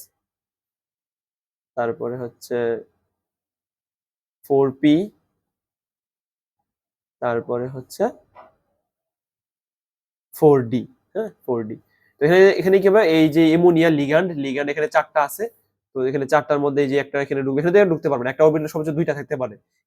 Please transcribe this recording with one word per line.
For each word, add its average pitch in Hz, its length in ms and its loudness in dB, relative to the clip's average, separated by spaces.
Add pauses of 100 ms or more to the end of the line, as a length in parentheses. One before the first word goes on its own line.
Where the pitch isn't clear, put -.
(1800)
তারপরে 117 400 -6
হচ্ছে 123 400 -10 (1900)
ফোর 139 240 0 (120)
পি, 151 160 2 (2250)
তারপরে 120 460 -4
হচ্ছে 135 360 -8 (2250)
ফোর 147 220 4 (120)
ডি, 117 120 -2 (320)
হ্যাঁ, 214 160 -8 (140)
ফোর 120 200 -4
ডি। 110 120 -12 (460)
তো - 40 -
এখানে, 180 160 4 (100)
এখানে 190 280 0
কি 190 80 2
হবে? 208 220 4
এই 160 200 4
যে 160 180 2
অ্যামোনিয়া 165 420 4
লিগ্যান্ড, 156 480 0
লিগ্যান্ড 139 340 -6
এখানে 151 160 -4
চারটা 156 360 -2
আছে, 143 200 -8 (520)
তো - 100 -8
এখানে 135 200 -4
চারটার 147 340 0
মধ্যে 143 240 0
এই 135 80 -2
যে 143 80 0
একটা 139 220 -6
এখানে 139 220 -4
ঢুকবে, 135 160 -2
এখানে 170 140 0
তো 202 80 6
আর 196 100 2
ঢুকতে 156 180 -4
পারবে 127 160 -4
না, 127 60 -4
একটা 156 140 0
অরবিটাল 156 280 2
সবচেয়ে 156 260 -6
দুইটা 156 140 -2
থাকতে 143 220 -10
পারে, 123 200 -8 (320)